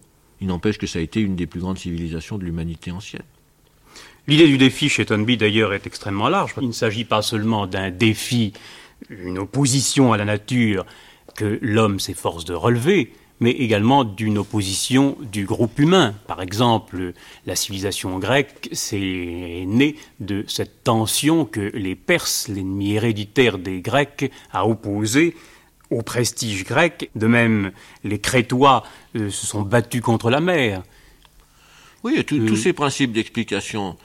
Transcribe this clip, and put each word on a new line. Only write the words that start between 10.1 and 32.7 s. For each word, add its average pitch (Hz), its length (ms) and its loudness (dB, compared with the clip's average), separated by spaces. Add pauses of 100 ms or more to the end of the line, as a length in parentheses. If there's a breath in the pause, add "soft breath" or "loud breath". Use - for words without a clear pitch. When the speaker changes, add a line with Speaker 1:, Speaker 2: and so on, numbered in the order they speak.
Speaker 2:
à 107 40 2
la 104 80 0
nature 107 600 0 (500 loud breath)
que 104 280 -2
l'homme 107 360 2
s'efforce 85 460 -6
de 87 80 -6
relever, 120 600 2 (260 soft breath)
mais 117 100 2
également 123 540 4
d'une 104 340 -2
opposition 104 840 0
du 101 240 -6
groupe 113 340 -2
humain. 151 340 4 (140)
Par - 160 -6
exemple, 95 720 0 (340 loud breath)
la 92 80 -6
civilisation 95 640 -6
grecque, 127 520 -2
c'est 90 920 -6
né 135 300 2 (240 loud breath)
de 101 280 -4
cette - 360 -8
tension 135 640 2
que 104 280 -6
les 92 220 -6
Perses, - 520 -2
l'ennemi 98 460 -4
héréditaire 107 640 2
des 92 240 -6
Grecs, 135 500 -2 (220 loud breath)
a 98 140 2
opposée 110 680 0 (540 loud breath)
au 117 140 -4
prestige 113 600 -4
grec. 156 520 0
De 110 100 -2
même, 113 460 4 (320 loud breath)
les 104 160 -4
Crétois, 127 640 4 (320 loud breath)
euh, 104 160 -2
se - 160 -8
sont 104 160 -2
battus 117 380 0
contre 117 280 0
la 139 120 2
mer. 127 420 0 (1200 soft breath)
Speaker 1:
Oui, 254 140 0
et 127 60 2
tout, - 120 -2
Speaker 2:
Euh, 113 120 2
Speaker 1:
tous 107 80 4
ces 135 180 2